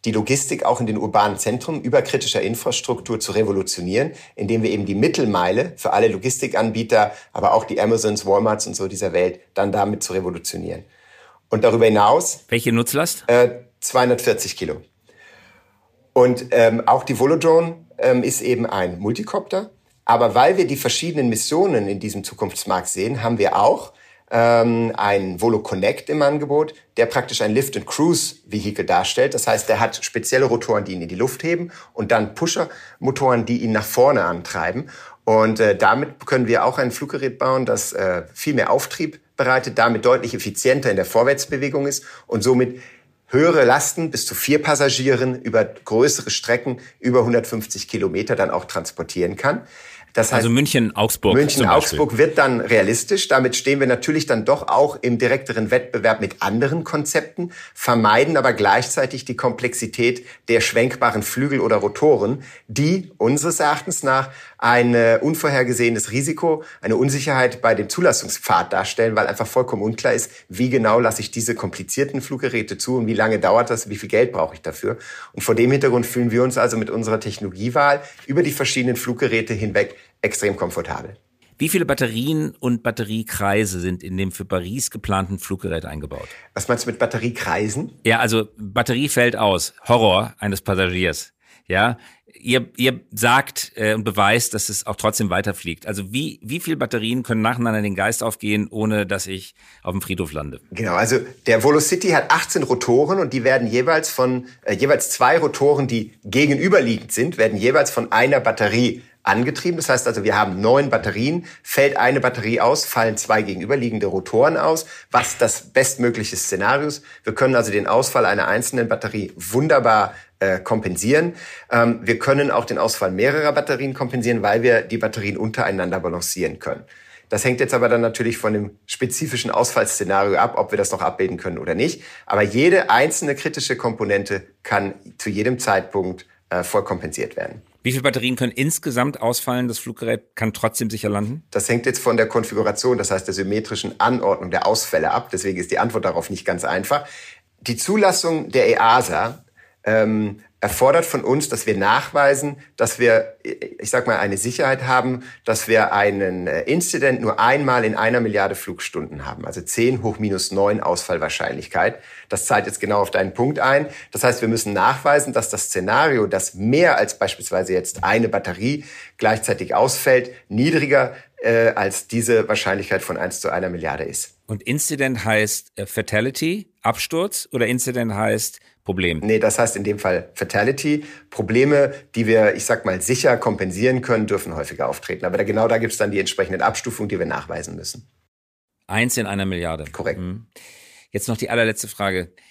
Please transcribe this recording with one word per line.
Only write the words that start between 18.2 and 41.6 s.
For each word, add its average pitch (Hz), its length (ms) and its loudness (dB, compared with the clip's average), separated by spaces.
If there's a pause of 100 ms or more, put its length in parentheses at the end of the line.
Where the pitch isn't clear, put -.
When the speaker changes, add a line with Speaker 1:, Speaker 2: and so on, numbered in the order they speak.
Speaker 1:
ist 123 180 -2
eben 120 240 0
ein 90 360 -4
Multicopter. 107 680 -4 (380)
Aber 117 280 4
weil 147 220 6
wir 185 100 2
die 139 100 -2
verschiedenen 147 520 -2
Missionen 127 600 0
in 101 120 -4
diesem 104 240 -8
Zukunftsmarkt - 640 -6
sehen, 110 340 -4
haben 117 140 0
wir 101 180 2
auch, - 380 2 (400)
ähm, 117 640 4
einen 98 440 0
Volo 110 180 4
Connect 104 500 -2
im 151 140 0
Angebot, 147 520 2 (220)
der 113 100 4
praktisch - 360 -4
ein 107 100 0
Lift-and-Cruise-Vehikel 107 1300 -2
darstellt. 95 480 2
Das 120 140 -2
heißt, 110 200 0
der 104 120 2
hat - 240 -2
spezielle 131 400 0
Rotoren, 117 400 0
die 95 80 -8
ihn 90 100 -8
in 82 60 -10
die 90 80 -10
Luft 127 260 -4
heben 170 300 -4 (220)
und 110 180 -2
dann 107 240 0
Pusher-Motoren, 135 1080 -2
die 120 180 -2
ihn 113 100 -2
nach 107 120 0
vorne 127 380 4
antreiben. 87 680 -4 (360)
Und, 110 340 4
äh, 104 180 4
damit 113 500 0
können 123 200 2
wir 117 180 2
auch 123 140 0
ein 127 140 0
Fluggerät 135 480 -6
bauen, 131 260 0
das, - 260 -2
äh, 92 300 -2 (100)
viel - 220 -4
mehr 110 160 2
Auftrieb - 500 -2 (160)
bereitet, 127 420 0
damit 113 260 2
deutlich 123 280 4
effizienter 127 580 0
in 98 60 0
der 90 100 0
Vorwärtsbewegung 139 840 0